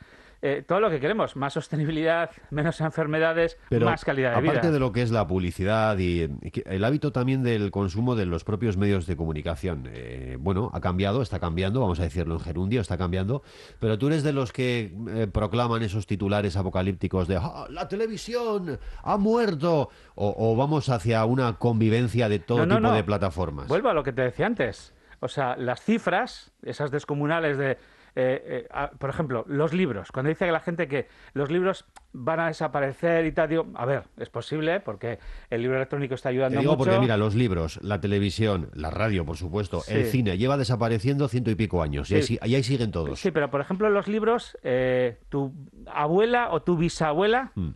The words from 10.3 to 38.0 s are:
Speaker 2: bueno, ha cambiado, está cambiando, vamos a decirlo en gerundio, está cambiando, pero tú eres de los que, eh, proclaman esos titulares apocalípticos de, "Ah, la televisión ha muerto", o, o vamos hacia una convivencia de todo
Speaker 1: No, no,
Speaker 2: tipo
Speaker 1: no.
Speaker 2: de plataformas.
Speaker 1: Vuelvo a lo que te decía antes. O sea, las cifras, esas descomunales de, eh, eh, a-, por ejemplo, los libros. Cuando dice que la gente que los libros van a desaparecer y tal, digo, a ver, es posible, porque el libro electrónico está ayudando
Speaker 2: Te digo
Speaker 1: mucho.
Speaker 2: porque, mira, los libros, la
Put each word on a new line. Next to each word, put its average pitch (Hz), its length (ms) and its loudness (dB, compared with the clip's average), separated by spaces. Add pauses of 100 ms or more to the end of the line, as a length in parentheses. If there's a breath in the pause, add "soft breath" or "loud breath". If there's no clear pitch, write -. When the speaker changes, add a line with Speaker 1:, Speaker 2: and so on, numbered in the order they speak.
Speaker 2:
bueno, 95 320 0
ha 87 80 -6
cambiado, 95 400 0
está 98 200 -4
cambiando, 95 420 0
vamos 90 180 0
a 90 40 0
decirlo 82 320 -2
en 76 40 -4
gerundio, 90 400 -2
está 92 160 -4
cambiando, 92 460 -2 (380 loud breath)
pero 110 180 0
tú 135 80 0
eres 151 160 0
de 147 100 0
los 135 180 -2
que, 120 440 -2 (160)
eh, 110 200 -2
proclaman 113 520 0
esos 101 240 -2
titulares 101 500 0
apocalípticos 92 720 0
de, 95 80 2
"Ah, 131 320 -4
la 165 200 -6
televisión 208 920 -4 (240 loud breath)
ha 190 160 0
muerto", 175 720 2 (240 loud breath)
o, 104 240 0
o 113 180 4
vamos 143 320 2
hacia 113 380 2
una 123 320 2
convivencia 113 720 4
de 104 80 2
todo - 220 0
Speaker 1:
No, - 60 4
no, 196 100 4
Speaker 2:
tipo 220 120 4
Speaker 1:
no. 240 60 4
Speaker 2:
de 104 100 2
plataformas. 87 640 -2
Speaker 1:
Vuelvo 214 220 2
a - 40 4
lo 147 80 0
que 127 120 -4
te 127 80 0
decía 127 240 0
antes. 147 480 -4 (260 loud breath)
O 127 80 -2
sea, 127 280 -2
las 123 260 -4
cifras, 214 680 -2 (120)
esas 135 280 -6
descomunales 147 680 0
de, 139 140 0
eh, - 40 -4 (400 loud breath)
eh, 131 560 -2
a-, 143 180 -6
por 135 200 -8
ejemplo, 123 360 -2
los 151 280 0
libros. 127 380 -2
Cuando 143 180 -2
dice 175 160 0
que 170 60 2
la 160 80 0
gente 170 280 -4
que 135 200 -2 (260 loud breath)
los 147 160 -2
libros 180 340 0 (280)
van 160 280 -2
a 165 80 0
desaparecer 160 760 0
y 151 60 -2
tal, 160 180 2
digo, 165 240 0
a 120 100 -6
ver, 127 200 -2 (120)
es - 140 -10
posible, 156 500 -4
porque 113 380 -8 (320 loud breath)
el 117 100 -2
libro 131 160 0
electrónico 135 380 0
está 131 160 -2
ayudando 131 260 2
Speaker 2:
Te 135 60 4
digo 147 120 6
Speaker 1:
mucho. 131 160 2
Speaker 2:
porque, 117 100 6
mira, 117 180 4
los 104 160 2
libros, 92 480 2
la 98 180 -2